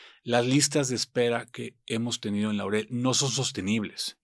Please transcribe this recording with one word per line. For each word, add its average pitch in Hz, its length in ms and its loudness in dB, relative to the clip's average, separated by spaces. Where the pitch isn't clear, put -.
Las 120 220 2
listas 139 420 4
de 127 80 -2
espera 120 480 0
que - 320 -12
hemos 117 340 -2
tenido 104 300 0
en 107 60 0
Laurel 104 320 -2
no 127 240 0
son 131 180 0
sostenibles 107 920 -2